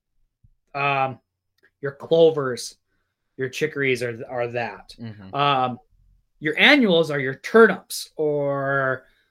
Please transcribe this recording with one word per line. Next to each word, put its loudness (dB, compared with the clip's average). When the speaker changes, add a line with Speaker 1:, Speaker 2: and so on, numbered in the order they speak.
Speaker 1:
Um, -2
your -8
clovers, 2
your -6
chicories -2
are, -8
are -4
that. -10
Speaker 2:
Mm-hmm. -16
Speaker 1:
Um, 0
your -4
annuals 4
are -4
your -6
turnips 2
or, -2